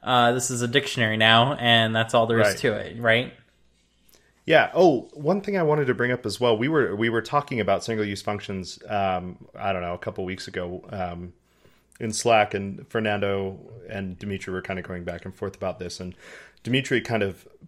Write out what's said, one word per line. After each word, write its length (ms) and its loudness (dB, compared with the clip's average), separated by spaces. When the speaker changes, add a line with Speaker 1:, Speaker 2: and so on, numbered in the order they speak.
Speaker 1:
uh, 300 4
"This 180 -2
is 140 -4
a 40 0
dictionary 500 0
now, 380 6
and 400 4
that's 200 0
all 100 6
there 140 2
is 80 6
Speaker 2:
Right. 100 -2
Speaker 1:
to 160 0
it," 260 -8
right? 340 2
Speaker 2:
Yeah. 280 4
Oh, 400 4
one 280 -2
thing 140 -4
I 80 0
wanted 220 2
to 80 2
bring 180 0
up 140 -4
as 140 -6
well. 180 4
We 100 0
were, 280 2
we 140 0
were 120 0
talking 380 -2
about 240 0
single-use 400 -4
functions, 560 -8
um, 560 -4
I 160 -4
don't 100 -4
know, 100 -6
a 60 -8
couple 260 -8
weeks 220 -8
ago, 420 -8
um, 440 -8
in 120 -6
Slack, 440 2
and 340 -8
Fernando 720 -2
and 300 -8
Dimitri 340 -10
were 100 -4
kinda 200 -8
going 220 -10
back 200 -10
and 120 -14
forth 200 -8
about 220 -6
this, 220 -12
and 160 -10
Dimitri 380 0
kind 220 -2
of 220 -6